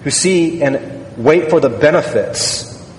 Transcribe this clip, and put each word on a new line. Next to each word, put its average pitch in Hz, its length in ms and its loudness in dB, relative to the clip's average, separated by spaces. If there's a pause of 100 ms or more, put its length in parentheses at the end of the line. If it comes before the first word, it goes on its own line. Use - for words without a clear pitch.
who 139 80 -4
see 170 500 0
and 135 180 0 (380)
wait 151 320 4
for 170 100 4
the 180 100 2
benefits - 1080 0 (200)